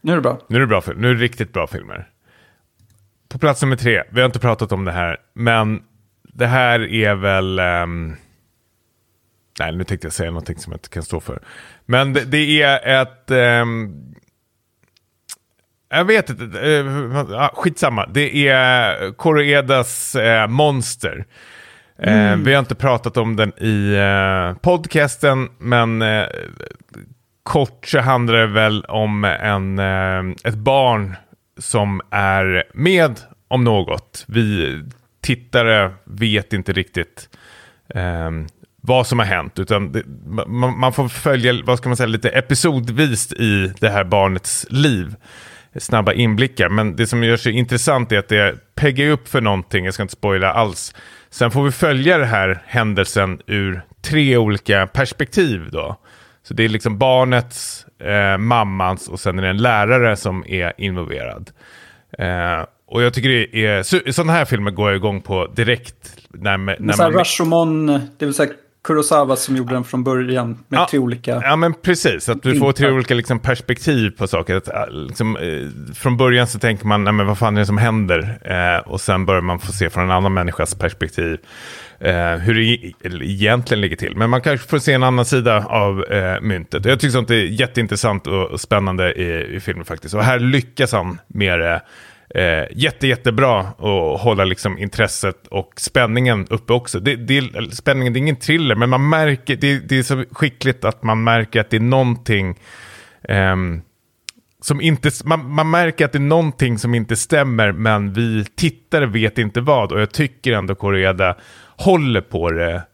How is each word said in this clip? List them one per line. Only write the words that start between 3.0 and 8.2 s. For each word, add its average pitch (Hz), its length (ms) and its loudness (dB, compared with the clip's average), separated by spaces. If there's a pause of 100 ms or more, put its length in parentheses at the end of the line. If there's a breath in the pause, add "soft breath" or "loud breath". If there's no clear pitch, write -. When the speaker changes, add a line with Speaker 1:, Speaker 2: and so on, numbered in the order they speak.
Speaker 2:
På 131 100 -12
plats 143 240 2
nummer 131 140 0
tre, 117 340 2
vi 120 100 0
har 127 60 6
inte 123 120 -2
pratat 117 340 0
om 95 120 -2
det 87 80 -4
här, 85 240 -2 (180)
men 113 480 0 (400)
det - 240 -4
här 123 340 2 (120)
är 107 220 2
väl, 95 440 0
ehm, 85 580 -2 (1400 soft breath)